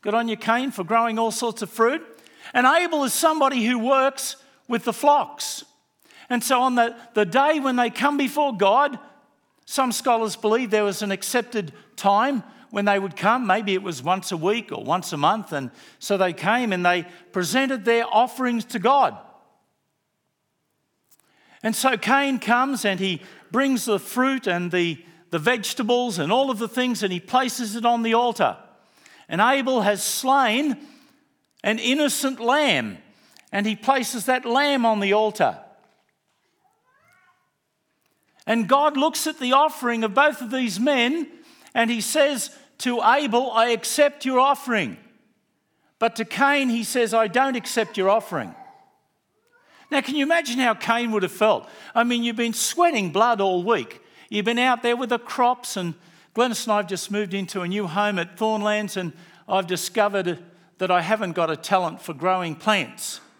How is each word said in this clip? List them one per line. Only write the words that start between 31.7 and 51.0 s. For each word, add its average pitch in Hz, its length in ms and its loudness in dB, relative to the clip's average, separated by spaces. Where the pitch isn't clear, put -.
innocent 269 600 -2
lamb 226 600 0
and 202 140 -2
he 214 120 -2
places 254 500 0
that 254 180 0
lamb 269 400 2
on 220 160 2
the 196 140 2
altar. 208 440 0
And 220 220 0
God 285 300 4
looks 320 280 0
at 311 120 -6
the 247 140 0
offering 254 520 2
of 214 80 -2
both 277 300 2
of 233 80 -10
these 233 280 -4
men 269 500 0
and 233 160 0
he 226 140 -4
says 285 520 0
to 247 220 -2
Abel, 247 520 2
"I 226 160 4
accept 277 580 0
your 262 120 2
offering." 233 600 0
But 226 180 0
to 226 100 -6
Cain, 277 420 2
he 233 160 -2
says, 226 300 -2
"I 226 140 2
don't 254 280 0
accept 220 400 -4
your 190 140 2
offering." 175 440 -2
Now, 285 100 2
can 262 160 -4
you 285 80 2
imagine 285 340 0
how 247 160 2
Cain 240 380 0